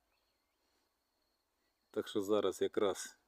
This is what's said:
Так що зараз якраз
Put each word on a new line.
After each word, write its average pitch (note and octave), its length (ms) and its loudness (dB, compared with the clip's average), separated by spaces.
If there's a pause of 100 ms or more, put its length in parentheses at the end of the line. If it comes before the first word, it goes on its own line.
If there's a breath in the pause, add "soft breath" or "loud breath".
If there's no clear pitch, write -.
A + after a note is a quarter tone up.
(1900)
Так - 180 -4
що G#2+ 140 -2
зараз G2 400 2
якраз G2 640 -2